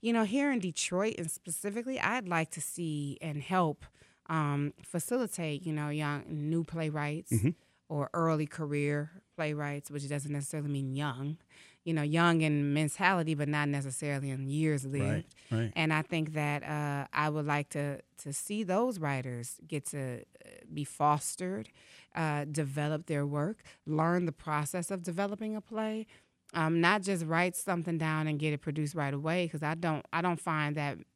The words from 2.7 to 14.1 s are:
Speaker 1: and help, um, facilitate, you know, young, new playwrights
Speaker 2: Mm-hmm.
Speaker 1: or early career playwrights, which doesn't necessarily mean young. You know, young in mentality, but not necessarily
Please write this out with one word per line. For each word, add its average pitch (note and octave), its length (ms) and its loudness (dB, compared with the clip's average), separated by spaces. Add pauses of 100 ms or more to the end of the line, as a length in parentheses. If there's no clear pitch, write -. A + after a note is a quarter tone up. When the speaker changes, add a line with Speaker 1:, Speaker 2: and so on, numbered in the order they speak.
Speaker 1:
and D3 180 -4
help, E3 460 0 (400)
um, D3 480 0 (100)
facilitate, F3 800 -2
you E3 80 -2
know, D3 180 -2
young, D3 380 -2
new D#3 360 0
playwrights D3+ 680 -4
Speaker 2:
Mm-hmm. A#2 200 4 (380)
Speaker 1:
or D3 260 -2
early D#3+ 320 4
career D3 680 0 (240)
playwrights, D3 560 -2
which C#3 160 -4
doesn't C#3+ 240 -2
necessarily D3 380 -2
mean C3+ 260 0
young. C#3+ 420 -2 (440)
You E3 120 0
know, D3+ 80 2
young E3 400 6
in D3 320 4
mentality, D#3+ 600 4
but D3 140 0
not D3 220 2
necessarily C#3 580 -2